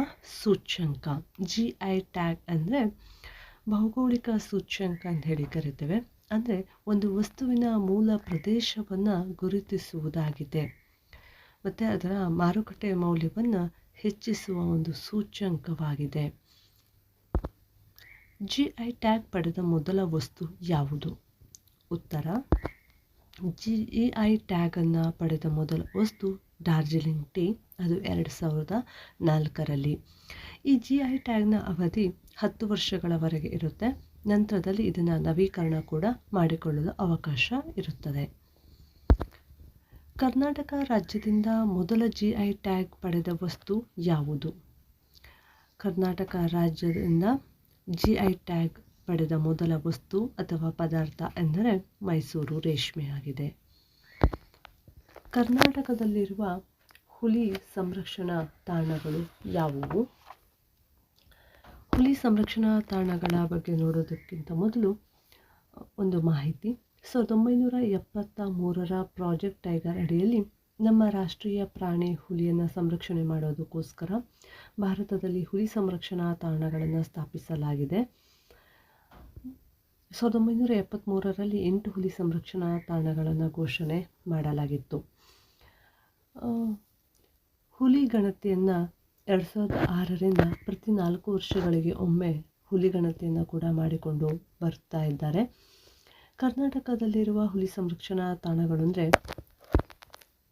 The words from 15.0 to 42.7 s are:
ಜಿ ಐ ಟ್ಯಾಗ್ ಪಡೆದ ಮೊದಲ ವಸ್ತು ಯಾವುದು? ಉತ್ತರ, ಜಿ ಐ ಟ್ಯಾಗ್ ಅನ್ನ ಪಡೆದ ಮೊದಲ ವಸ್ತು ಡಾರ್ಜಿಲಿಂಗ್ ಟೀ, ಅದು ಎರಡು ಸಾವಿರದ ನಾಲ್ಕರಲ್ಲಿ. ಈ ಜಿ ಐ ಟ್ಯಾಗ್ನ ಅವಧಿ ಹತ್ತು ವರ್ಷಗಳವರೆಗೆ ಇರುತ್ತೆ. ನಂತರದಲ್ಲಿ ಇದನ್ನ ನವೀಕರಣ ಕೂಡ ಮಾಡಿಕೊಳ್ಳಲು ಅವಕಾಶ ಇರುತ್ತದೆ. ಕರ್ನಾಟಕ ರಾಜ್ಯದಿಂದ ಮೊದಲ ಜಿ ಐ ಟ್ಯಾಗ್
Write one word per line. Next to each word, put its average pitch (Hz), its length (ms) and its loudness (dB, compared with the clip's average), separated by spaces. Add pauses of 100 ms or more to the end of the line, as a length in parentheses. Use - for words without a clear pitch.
ಜಿ 277 380 0
ಐ 233 100 -4
ಟ್ಯಾಗ್ 226 360 2
ಪಡೆದ 170 320 -2
ಮೊದಲ 175 440 2
ವಸ್ತು 160 600 -4
ಯಾವುದು? 147 560 -2 (720)
ಉತ್ತರ, 165 360 -6 (1200)
ಜಿ 220 680 0
ಐ 214 180 4
ಟ್ಯಾಗ್ 170 420 0
ಅನ್ನ 165 180 4 (140)
ಪಡೆದ 160 360 -2
ಮೊದಲ 156 360 0 (140)
ವಸ್ತು 196 460 -2 (200)
ಡಾರ್ಜಿಲಿಂಗ್ 156 720 0
ಟೀ, 190 240 0 (220)
ಅದು 170 220 0
ಎರಡು 170 300 -2
ಸಾವಿರದ 156 420 -2 (480)
ನಾಲ್ಕರಲ್ಲಿ. 151 800 0 (640)
ಈ 277 120 6
ಜಿ 247 200 0
ಐ 262 220 0
ಟ್ಯಾಗ್ನ 214 400 2
ಅವಧಿ 180 640 0 (140)
ಹತ್ತು 208 320 -2
ವರ್ಷಗಳವರೆಗೆ 165 800 0
ಇರುತ್ತೆ. 170 640 -4 (140)
ನಂತರದಲ್ಲಿ 208 600 2
ಇದನ್ನ 170 400 2
ನವೀಕರಣ 165 540 2
ಕೂಡ 156 240 -4 (280)
ಮಾಡಿಕೊಳ್ಳಲು 160 580 0
ಅವಕಾಶ 165 600 -2 (240)
ಇರುತ್ತದೆ. 143 580 -6 (1800)
ಕರ್ನಾಟಕ 285 640 0
ರಾಜ್ಯದಿಂದ 214 640 0 (180)
ಮೊದಲ 196 440 2
ಜಿ 208 220 0
ಐ 202 220 0
ಟ್ಯಾಗ್ 185 480 -4